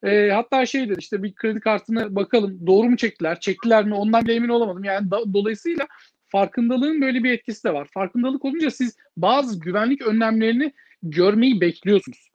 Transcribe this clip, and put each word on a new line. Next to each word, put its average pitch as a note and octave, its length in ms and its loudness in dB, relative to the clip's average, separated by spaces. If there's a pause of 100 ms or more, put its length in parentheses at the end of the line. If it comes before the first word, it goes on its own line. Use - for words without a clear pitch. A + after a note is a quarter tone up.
E, G#3 260 4
hatta B3+ 360 0
şey C4 220 -4
dedi, F#3+ 100 -2
işte, F#3+ 240 -6
"Bir G3 120 -6
kredi A3 260 -4
kartına A3 560 -2
bakalım, G3 500 -2
doğru G#3 240 4
mu B3 60 4
çektiler, E3+ 440 -4
çektiler A3 440 2
mi? G#3 100 -2
Ondan A3 300 2
bile A3+ 100 2
emin A#3 140 -2
olamadım." G#3+ 360 -2
Yani G3 260 -4
da-, G#3 240 -2
dolayısıyla A3+ 520 -2 (420)
farkındalığın B3 760 0
böyle B3+ 220 0
bir B3+ 80 2
etkisi A#3 320 -6
de F#3+ 100 -2
var. C#3+ 200 -6
Farkındalık A#3+ 500 -4
olunca C#4+ 260 -2
siz A#3+ 260 -6 (200)
bazı A3 440 0
güvenlik G#3+ 420 -2
önlemlerini A3+ 720 0 (300)
görmeyi G3 580 2
bekliyorsunuz. F3 760 0